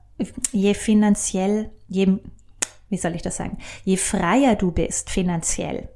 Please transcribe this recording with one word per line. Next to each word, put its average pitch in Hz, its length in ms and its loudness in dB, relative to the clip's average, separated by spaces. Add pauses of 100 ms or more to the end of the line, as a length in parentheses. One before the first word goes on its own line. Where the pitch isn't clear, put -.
(520)
je 202 220 4
finanziell, 208 960 2 (180)
je, 190 300 2 (720)
wie 190 80 -2
soll 170 160 -2
ich 170 80 -6
das - 160 -6
sagen, - 180 -6 (280)
je 185 120 2
freier 202 580 2
du 185 160 2
bist - 380 -2
finanziell, 175 880 -2